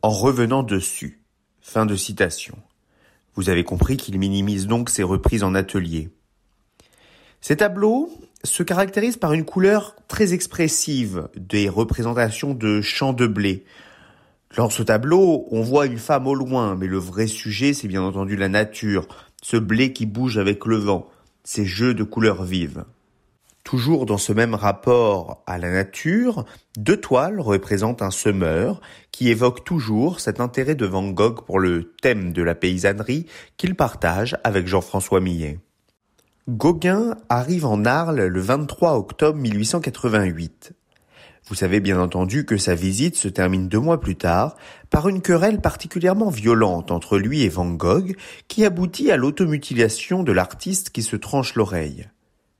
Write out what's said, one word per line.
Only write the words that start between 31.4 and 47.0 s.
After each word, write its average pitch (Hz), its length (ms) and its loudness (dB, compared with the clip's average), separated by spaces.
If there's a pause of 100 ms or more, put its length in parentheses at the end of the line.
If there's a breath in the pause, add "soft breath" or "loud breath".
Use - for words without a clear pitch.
pour 95 140 0
le 87 420 0
thème 101 320 0
de 87 80 -2
la 85 140 0
paysannerie 98 720 -2 (300 loud breath)
qu'il 180 180 -4
partage 107 680 -2
avec 98 220 0
Jean-François 92 560 0
Millet. 82 380 -4 (880)
Gauguin 180 680 2 (120)
arrive 143 380 0
en 107 180 2
Arles 143 400 2
le 92 160 0
vingt-trois 143 560 0
octobre 151 400 0
mille 117 180 -2
huit 104 100 0
cent - 140 -2
quatre-vingt-huit. 101 920 -2 (720 soft breath)
Vous - 80 -12
savez 95 260 0
bien 95 200 2
entendu 92 460 -2
que 107 120 0
sa 92 160 0
visite 95 420 0
se - 120 -2
termine 92 420 0
deux 104 100 0
mois 160 220 2
plus 92 140 -4
tard 95 400 0 (340 loud breath)
par 151 180 2
une 190 140 0
querelle 185 400 4
particulièrement 185 680 0
violente 110 600 2
entre 95 300 0